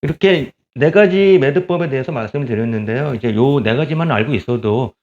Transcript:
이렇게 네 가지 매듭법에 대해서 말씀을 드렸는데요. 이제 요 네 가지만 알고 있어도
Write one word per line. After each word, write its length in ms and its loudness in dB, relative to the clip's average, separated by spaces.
이렇게 500 0
네 160 2
가지 480 4
매듭법에 500 0
대해서 220 -4
말씀을 340 -6
드렸는데요. 720 -4
이제 180 -4
요 300 2
네 120 0
가지만 360 -2
알고 220 0
있어도 680 -2